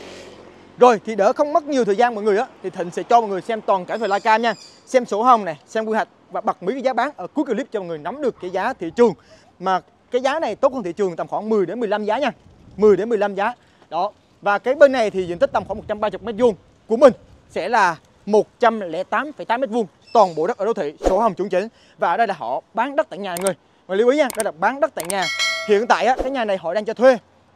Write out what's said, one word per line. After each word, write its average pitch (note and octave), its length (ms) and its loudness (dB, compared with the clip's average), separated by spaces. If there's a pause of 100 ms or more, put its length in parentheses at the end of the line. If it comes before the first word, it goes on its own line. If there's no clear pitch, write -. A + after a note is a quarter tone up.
(800)
Rồi, A#3+ 280 6
thì A3 80 -4
đỡ D4 180 2
không D4 200 -2
mất E4 120 0
nhiều C#4 200 0
thời G3+ 120 0
gian A#3+ 180 2
mọi G#3 100 -6
người G#3 140 2
á, B3 80 -2 (160)
thì F#3+ 80 -8
Thịnh F3+ 200 -8
sẽ F#3 120 -8
cho A#3+ 180 4
mọi G#3+ 100 -2
người F#3+ 100 -4
xem A3 200 -6
toàn F#3+ 240 0
cảnh G3+ 160 -6
về A3 80 -2
livecam A3 340 2
nha. A3+ 120 0 (320)
Xem B3 200 0
sổ G#3+ 160 -2
hồng A#3 220 6
này, D#3 220 -6
xem A3 200 -4
quy A3 80 -2
hoạch G3+ 140 -2 (220)
và F3+ 100 -8
bật G3 220 -4
mí F#3 100 -4
cái A#3 100 -6
giá C4 100 0
bán C4 240 -2
ở F3+ 100 -10
cuối D4 180 -4
clip C4 280 -4
cho G#3+ 80 -4
mọi F3+ 80 -10
người E3 100 -8
nắm F3+ 240 -10
được A#3+ 180 -2
cái F3+ 100 -8
giá F#3+ 220 -2
thị E3+ 240 -8
trường. A3+ 180 6 (440)
Mà F#3 220 0 (300)
cái B3 100 -2
giá C4+ 200 0
này B3 160 -2
tốt C4 180 0
hơn C4 80 -6
thị F3 100 -6
trường F3+ 240 -2
tầm E3 120 -6
khoảng F#3+ 200 -6
mười G#3 180 2
đến G#3+ 140 -6
mười A3+ 80 -2
lăm G#3 160 -2
giá G#3+ 140 -2
nha. C#4 120 -2 (460)
Mười G3+ 200 6
đến G3+ 120 -2
mười A#3 100 0
lăm G3+ 160 0
giá. G3+ 180 -2 (380)
Đó. F3+ 200 -4 (320)
Và G3+ 160 0
cái B3+ 160 0
bên C#4+ 180 8
này A3+ 180 0
thì F#3 160 -4
diện E3+ 120 -6
tích C4+ 140 0
tầm G#3 120 -2
khoảng G#3 140 -8
một F#3+ 100 -12
trăm G#3+ 120 -6
ba G#3+ 100 -2
mươi F#3 120 -10
mét A3 160 -8
vuông A#3 160 4 (320)
của A3 100 -2
mình C4 160 8 (380)
sẽ F#3 180 -6
là G3 280 2 (300)
một G#3 340 0
trăm A3+ 200 4
lẻ F3 240 -6
tám C4+ 280 -4
phẩy F3 140 -14
tám A#3+ 140 0
mét B3 100 -4
vuông. A3 160 -2 (260)
Toàn F#3+ 220 6
bộ D#3 120 -2
đất A#3 120 -4
ở G3 60 -4
đô A3+ 80 0
thị, D#3 280 -4
sổ F#3 180 2
hồng A3+ 160 2
chuẩn G3 140 -6
chỉnh. F#3 200 -2 (300)
Và F#3+ 120 0
ở F3 60 0
đây A3+ 100 2
là F#3+ 120 -4
họ B2+ 220 -6 (140)
bán C4+ 220 -2
đất - 140 0
tận E3+ 120 -12
nhà G3 80 -8
mọi F3 140 -6
người. F#3+ 100 0 (340)
Mọi F#3+ 80 -4
người G#3+ 80 2
lưu B3 60 4
ý C#4+ 80 2
nha, C#4 180 2
đây G#3+ 80 -4
là F#3+ 60 -4
bán G3+ 300 -2
đất D#4 140 -2
tại E3+ 140 -6
nhà. F#3 160 -2 (440)
Hiện G#3+ 180 2
tại F#3+ 200 2
á, B3+ 160 2
cái C4 80 -4
nhà C4 140 -2
này G3+ 120 -2
họ E3+ 180 -6
đang G#3+ 100 -4
cho A3 100 -6
thuê, B3 240 4 (380)